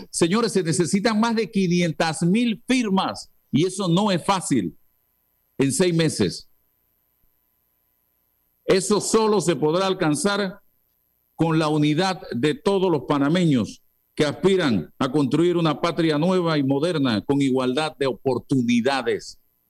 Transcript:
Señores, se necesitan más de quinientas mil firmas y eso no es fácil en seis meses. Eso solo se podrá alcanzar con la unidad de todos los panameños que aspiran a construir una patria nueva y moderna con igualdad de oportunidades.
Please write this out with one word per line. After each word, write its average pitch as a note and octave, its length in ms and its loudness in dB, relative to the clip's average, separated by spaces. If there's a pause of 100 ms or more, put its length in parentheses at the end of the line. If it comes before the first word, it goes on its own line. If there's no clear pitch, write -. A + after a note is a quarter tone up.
(100)
Señores, G3+ 420 0
se F#3+ 100 0
necesitan F#3 560 2
más A3+ 160 2
de A3 160 -2
quinientas F3 720 0
mil G#3 460 2
firmas F#3+ 640 0 (200)
y E3 160 2
eso F#3+ 220 -4
no G3 240 2
es F3 120 -2
fácil C#3+ 520 -2 (800)
en C#3 140 0
seis F3+ 220 0
meses. D3+ 540 -2 (2250)
Eso F#3+ 340 2
solo G#3+ 400 2
se E3 160 0
podrá D#3 300 0
alcanzar F#3 760 -2 (720)
con D#3+ 240 0
la D#3 100 0
unidad D#3 520 0 (120)
de C#3 220 0
todos F#3+ 360 -2
los D3 180 -2
panameños C#3+ 760 0 (320)
que D3+ 120 0
aspiran D3+ 720 0
a C3+ 120 -2
construir D3+ 460 0
una D#3+ 240 0
patria D#3+ 380 0
nueva E3+ 400 0
y C#3+ 40 0
moderna C#3 600 0
con C#3 180 -2
igualdad C3 560 -2
de C#3 100 -2
oportunidades. A#2+ 1300 -2 (320)